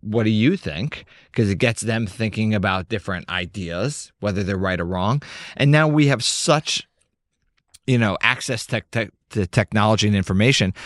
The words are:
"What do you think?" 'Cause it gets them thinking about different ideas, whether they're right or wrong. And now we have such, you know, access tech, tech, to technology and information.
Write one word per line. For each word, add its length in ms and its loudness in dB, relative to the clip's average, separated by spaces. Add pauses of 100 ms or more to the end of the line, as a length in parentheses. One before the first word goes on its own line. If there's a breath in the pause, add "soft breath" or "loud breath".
"What 200 -2
do 80 2
you 260 4
think?" 480 -8 (280 soft breath)
'Cause 160 2
it 100 0
gets 220 0
them 260 -2
thinking 480 -2
about 340 0
different 400 -6
ideas, 920 -6
whether 240 -2
they're 120 -2
right 220 -2
or 60 -4
wrong. 360 -2 (360 loud breath)
And 160 4
now 160 6
we 180 4
have 160 2
such, 640 -2 (1000)
you 100 4
know, 240 2
access 440 0
tech, 260 -4
tech, 180 -4 (200)
to 180 -2
technology 580 2
and 80 4
information. 580 2 (120 loud breath)